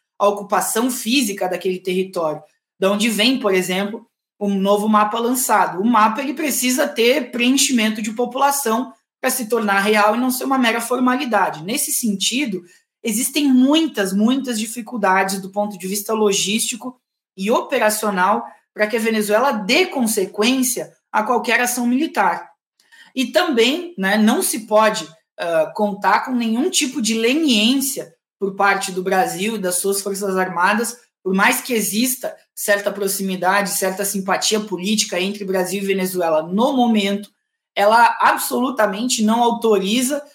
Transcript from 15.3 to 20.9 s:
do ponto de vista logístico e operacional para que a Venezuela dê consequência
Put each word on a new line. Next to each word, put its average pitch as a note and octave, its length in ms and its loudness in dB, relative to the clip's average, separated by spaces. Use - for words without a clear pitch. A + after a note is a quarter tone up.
do F#3 100 -10
ponto G#3 280 -4
de F3+ 100 -10
vista G#3 260 -4
logístico G#3+ 880 -2
e F#3+ 140 -4
operacional G#3+ 920 0
para G#3 120 -2
que A3 120 0
a - 20 -4
Venezuela A3 520 2
dê A#3 360 2
consequência A#3 1040 -2